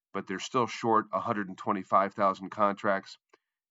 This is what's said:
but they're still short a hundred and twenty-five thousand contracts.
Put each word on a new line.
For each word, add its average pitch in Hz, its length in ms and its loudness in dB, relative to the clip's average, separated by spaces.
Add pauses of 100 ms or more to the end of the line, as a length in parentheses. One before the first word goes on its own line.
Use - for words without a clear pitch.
(140)
but 98 140 -6
they're 92 120 -6
still 123 280 -2
short 107 460 2
a 95 60 0
hundred 104 280 -2
and 98 100 -12
twenty-five 98 560 0
thousand 95 360 0
contracts. 101 680 0 (540)